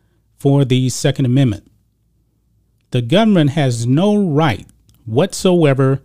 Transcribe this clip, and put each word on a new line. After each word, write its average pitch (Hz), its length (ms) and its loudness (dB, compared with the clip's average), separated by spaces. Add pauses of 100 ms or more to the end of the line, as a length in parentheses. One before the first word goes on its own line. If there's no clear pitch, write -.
(400)
for 139 260 2
the 127 240 0
Second 139 360 -2
Amendment. 123 460 0 (1200)
The 123 140 -2
government 170 480 2
has 123 340 -2
no 185 320 0
right 156 480 -2 (400)
whatsoever 139 1000 0